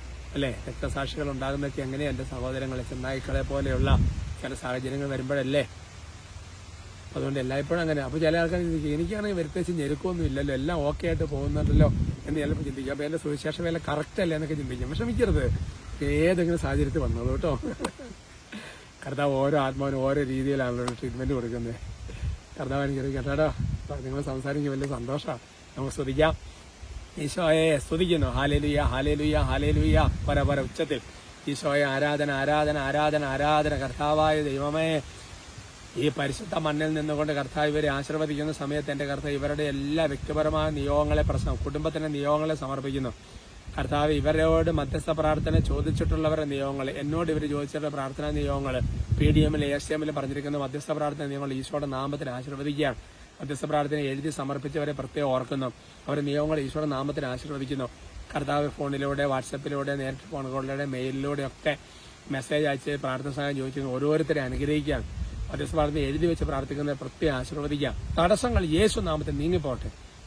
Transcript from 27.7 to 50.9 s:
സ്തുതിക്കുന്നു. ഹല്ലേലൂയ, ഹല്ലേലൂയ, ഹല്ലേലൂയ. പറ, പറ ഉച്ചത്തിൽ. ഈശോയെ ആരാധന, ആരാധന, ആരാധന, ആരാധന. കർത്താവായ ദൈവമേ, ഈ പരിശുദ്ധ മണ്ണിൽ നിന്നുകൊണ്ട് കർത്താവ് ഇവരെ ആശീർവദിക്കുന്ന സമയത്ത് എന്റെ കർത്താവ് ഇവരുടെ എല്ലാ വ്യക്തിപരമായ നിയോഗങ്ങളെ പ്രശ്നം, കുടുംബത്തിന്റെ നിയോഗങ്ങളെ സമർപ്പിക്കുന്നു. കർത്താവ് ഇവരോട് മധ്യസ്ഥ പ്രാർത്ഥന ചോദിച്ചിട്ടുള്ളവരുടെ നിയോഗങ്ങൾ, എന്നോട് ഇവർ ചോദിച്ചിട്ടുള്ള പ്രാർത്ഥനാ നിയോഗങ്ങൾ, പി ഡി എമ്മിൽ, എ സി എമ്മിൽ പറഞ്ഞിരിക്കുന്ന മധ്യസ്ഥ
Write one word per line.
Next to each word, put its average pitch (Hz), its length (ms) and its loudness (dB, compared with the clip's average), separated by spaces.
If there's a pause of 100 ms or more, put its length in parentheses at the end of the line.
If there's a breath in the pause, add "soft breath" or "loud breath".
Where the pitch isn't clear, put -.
സ്തുതിക്കുന്നു. 160 500 2
ഹല്ലേലൂയ, 143 540 2
ഹല്ലേലൂയ, 147 560 2
ഹല്ലേലൂയ. 147 720 4 (200)
പറ, 143 120 4
പറ 139 180 4
ഉച്ചത്തിൽ. 135 420 -2 (460)
ഈശോയെ 143 360 2
ആരാധന, 143 480 2
ആരാധന, 147 460 2
ആരാധന, 147 480 2
ആരാധന. 147 500 4
കർത്താവായ 151 680 2
ദൈവമേ, 147 580 0 (920)
ഈ 143 140 2
പരിശുദ്ധ 143 460 -4
മണ്ണിൽ 156 380 0
നിന്നുകൊണ്ട് 151 400 0
കർത്താവ് 143 340 0
ഇവരെ 151 200 2
ആശീർവദിക്കുന്ന 151 640 -2
സമയത്ത് 143 400 -4
എന്റെ 143 140 -2
കർത്താവ് 139 280 -2
ഇവരുടെ 143 300 0
എല്ലാ 143 420 0
വ്യക്തിപരമായ 151 640 0
നിയോഗങ്ങളെ 147 540 2
പ്രശ്നം, 147 320 2
കുടുംബത്തിന്റെ 156 520 -2
നിയോഗങ്ങളെ 151 480 2
സമർപ്പിക്കുന്നു. 135 580 -4 (640 loud breath)
കർത്താവ് 147 340 2
ഇവരോട് 160 600 6
മധ്യസ്ഥ 151 380 0
പ്രാർത്ഥന 156 500 4
ചോദിച്ചിട്ടുള്ളവരുടെ 156 880 2
നിയോഗങ്ങൾ, 139 440 -2
എന്നോട് 156 420 0
ഇവർ 151 180 0
ചോദിച്ചിട്ടുള്ള 143 400 -2
പ്രാർത്ഥനാ 143 420 -4
നിയോഗങ്ങൾ, 139 480 0 (400)
പി 143 120 6
ഡി 151 80 10
എമ്മിൽ, 151 260 6
എ 143 120 2
സി 147 160 -4
എമ്മിൽ 151 180 0
പറഞ്ഞിരിക്കുന്ന 143 460 -2
മധ്യസ്ഥ 143 340 -4